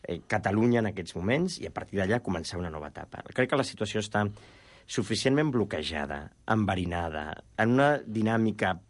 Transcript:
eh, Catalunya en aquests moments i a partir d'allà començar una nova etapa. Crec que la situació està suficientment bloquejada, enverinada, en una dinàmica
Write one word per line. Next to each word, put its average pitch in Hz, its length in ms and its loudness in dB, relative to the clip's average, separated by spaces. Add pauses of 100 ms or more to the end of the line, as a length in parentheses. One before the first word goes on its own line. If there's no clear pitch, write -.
eh, 85 240 -6
Catalunya 110 520 4
en 110 60 2
aquests 95 300 -6
moments 135 440 0
i 82 60 -8
a - 60 -8
partir - 260 -6
d'allà 101 240 2
començar 85 360 -4
una 87 120 -4
nova 76 180 -8
etapa. - 360 -14 (100)
Crec 127 160 2
que 151 60 2
la 139 80 2
situació - 360 -4
està 104 300 0 (560)
suficientment 135 640 2
bloquejada, 76 800 -2 (160)
enverinada, 87 960 0 (160)
en 110 140 4
una 143 260 6
dinàmica 110 800 0 (120)